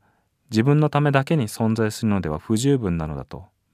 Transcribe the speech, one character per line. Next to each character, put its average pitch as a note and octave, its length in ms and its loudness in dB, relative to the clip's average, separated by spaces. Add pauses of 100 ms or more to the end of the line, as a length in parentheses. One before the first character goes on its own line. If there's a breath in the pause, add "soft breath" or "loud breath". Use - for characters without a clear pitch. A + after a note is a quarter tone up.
(500)
自 A2 140 2
分 D3 160 4
の D3+ 100 2
た C#3+ 100 0
め D3 120 2
だ C3+ 120 2
け E3 120 0
に B2 100 0
存 A2+ 300 -2
在 A2 160 0
す - 120 -6
る G#2+ 60 2
の G2 100 2
で E2+ 80 -4
は D#2 120 -4
不 A2 160 -2
十 C3+ 220 2
分 F2+ 200 -2
な D#2 80 -4
の D#2 80 -8
だ C2 100 -10
と - 220 -16 (280)